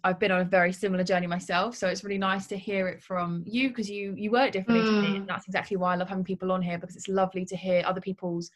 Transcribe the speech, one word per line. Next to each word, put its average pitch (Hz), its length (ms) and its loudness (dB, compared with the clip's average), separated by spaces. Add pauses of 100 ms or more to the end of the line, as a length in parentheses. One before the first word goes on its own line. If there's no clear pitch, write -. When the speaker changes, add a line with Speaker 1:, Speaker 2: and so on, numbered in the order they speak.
Speaker 1:
I've 185 140 2
been 202 120 4
on 180 80 4
a 180 60 2
very 180 260 4
similar 185 320 0
journey 180 240 0
myself. 185 480 -2
So 185 140 0
it's 190 160 -2
really 202 120 -4
nice 196 300 0
to 202 100 -6
hear 190 300 -2
it - 160 -8
from 175 420 -4
you, 247 280 0
'cause 208 160 -4
you, 202 260 -6
you 208 160 -4
word 247 140 6
it 247 80 0
differently 220 320 4
to 214 160 4
me. 202 140 2
Speaker 2:
Mm. - 20 -4
Speaker 1:
And 196 100 -8
that's - 180 -6
exactly 190 300 -4
why 180 160 2
I 175 60 2
love 180 100 -2
having 190 160 -4
people 185 300 -4
on 185 80 0
here, 175 160 -2
because 180 180 -12
it's - 140 -10
lovely 190 340 2
to 185 140 -6
hear 180 280 2
other 185 140 0
people's, 180 560 -4